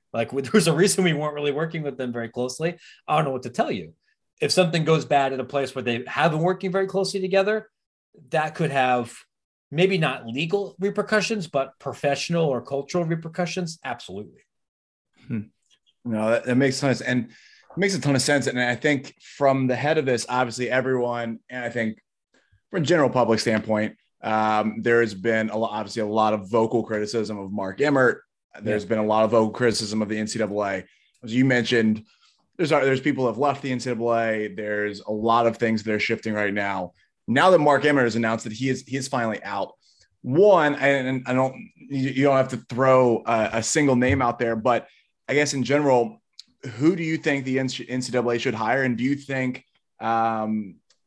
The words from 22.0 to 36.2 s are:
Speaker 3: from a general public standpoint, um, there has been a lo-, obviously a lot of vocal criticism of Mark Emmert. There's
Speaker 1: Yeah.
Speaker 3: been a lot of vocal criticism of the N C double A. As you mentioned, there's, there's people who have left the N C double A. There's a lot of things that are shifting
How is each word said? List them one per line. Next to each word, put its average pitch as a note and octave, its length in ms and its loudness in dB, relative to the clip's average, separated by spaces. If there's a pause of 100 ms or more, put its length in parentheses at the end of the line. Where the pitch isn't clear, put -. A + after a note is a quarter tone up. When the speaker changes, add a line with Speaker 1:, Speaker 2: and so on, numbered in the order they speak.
Speaker 3:
from F#3 120 -2
a C3 40 -2
general D3 240 4
public A2+ 300 2
standpoint, G#2+ 560 0 (260)
um, G#2+ 580 0
there A#2 200 4
has A2 120 0
been A2 380 -2
a G#2+ 80 -4
lo-, A2 100 -2
obviously G#2 340 -6
a G#2+ 40 -2
lot G#2+ 260 2
of G2 160 -4
vocal A2+ 340 2
criticism G#2+ 540 -4
of G2 160 -10
Mark G2 280 -6
Emmert. C3+ 420 2 (400)
There's G#2 220 -2
Speaker 1:
Yeah. F#2 40 -10
Speaker 3:
been A2 100 0
a G#2+ 80 0
lot A2 180 4
of G#2+ 80 2
vocal A2 180 4
criticism A2 520 -2
of G#2 60 -4
the G#2+ 100 -4
N G#2+ 80 -4
C G#2+ 120 -6
double G#2 260 -2
A. F#2+ 200 -4 (380)
As A2+ 120 -8
you B2+ 100 4
mentioned, A2+ 600 2 (520)
there's, D#3 140 -2
there's C3+ 300 2
people C3+ 240 0
who A#2+ 40 2
have G#2+ 100 -4
left C3+ 240 -2
the C3+ 100 -6
N B2 80 -4
C B2+ 100 -6
double A#2 240 -2
A. A2 340 -2
There's G#2 520 -6
a - 100 -10
lot A2+ 360 2
of A2+ 100 2
things A2+ 260 0
that A2+ 100 -4
are G#2+ 60 0
shifting A2 360 -4